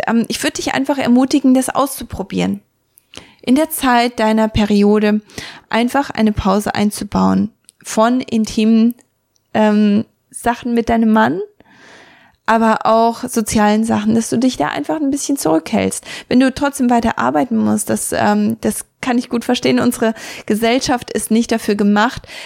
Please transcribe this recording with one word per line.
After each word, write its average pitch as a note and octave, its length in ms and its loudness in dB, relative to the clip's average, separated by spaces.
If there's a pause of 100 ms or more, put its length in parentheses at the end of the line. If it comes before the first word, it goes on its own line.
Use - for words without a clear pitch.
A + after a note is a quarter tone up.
ähm, A3+ 200 0
ich - 160 -8
würde D#4 140 -4
dich - 160 -6
einfach C4+ 260 -2
ermutigen, C4 560 4
das C4 140 0
auszuprobieren. G3 920 -4 (800)
In B3 140 2
der D#4 140 2
Zeit B3 500 0
deiner A3 300 2
Periode G#3 720 2 (480)
einfach B3 400 -2
eine G#3+ 240 0
Pause G3+ 420 0
einzubauen G3+ 760 0 (300)
von A#3+ 400 0
intimen, A3+ 720 2 (600)
ähm, G#3+ 520 2 (360)
Sachen A#3+ 320 -4
mit A#3 160 0
deinem A3+ 220 2
Mann, A#3 300 2 (1040)
aber A3+ 400 2
auch A3+ 420 2
sozialen G#3+ 560 2
Sachen, A3 320 0
dass A3+ 140 0
du C4 80 -2
dich B3+ 180 2
da C#4+ 140 -2
einfach D#4 320 -4
ein C#4 100 0
bisschen C#4 260 -2
zurückhältst. - 680 -2 (240)
Wenn A#3+ 100 4
du C4 140 4
trotzdem C#4 360 -2
weiter A#3 300 0
arbeiten C4 380 0
musst, G#3+ 320 0
das, G#3+ 240 -4
ähm, G#3 480 0
das - 240 -4 (160)
kann B3 160 -2
ich B3 120 -4
gut A#3 140 -4
verstehen. B3 360 0
Unsere A#3+ 340 0 (320)
Gesellschaft A#3 680 -2
ist - 180 -4
nicht A3+ 220 2
dafür A3 240 -2
gemacht, G#3 500 0 (200)